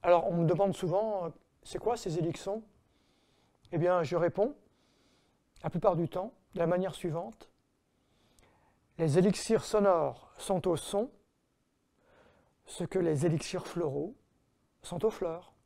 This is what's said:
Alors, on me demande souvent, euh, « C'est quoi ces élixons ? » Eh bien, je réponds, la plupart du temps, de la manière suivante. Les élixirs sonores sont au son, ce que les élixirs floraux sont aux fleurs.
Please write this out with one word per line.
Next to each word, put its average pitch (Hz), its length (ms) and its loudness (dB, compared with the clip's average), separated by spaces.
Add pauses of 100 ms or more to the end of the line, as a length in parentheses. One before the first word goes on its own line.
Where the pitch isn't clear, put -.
Alors, 175 240 6
on 170 80 0
me 170 100 2
demande 180 300 2
souvent, 190 520 -2
euh, « - 20 -6 (340)
C'est - 160 -10
quoi - 160 -2
ces 180 240 -6
élixons ? » 190 440 -4 (1080)
Eh 180 60 -2
bien, 175 260 2
je 170 140 -2
réponds, 190 400 0 (1040)
la 160 60 -4
plupart 180 260 2
du 165 140 0
temps, 190 240 -8 (200)
de 185 60 -8
la 170 80 2
manière 180 260 0
suivante. 175 560 -8 (1500)
Les 160 200 4
élixirs 190 460 4
sonores 175 760 2
sont 185 300 -2
au 170 80 2
son, 202 340 -4 (1600)
ce - 180 -10
que 190 160 -2
les 160 260 2
élixirs 170 420 -2
floraux 160 460 -4 (680)
sont 175 240 -6
aux 220 60 4
fleurs. 175 420 -8 (120)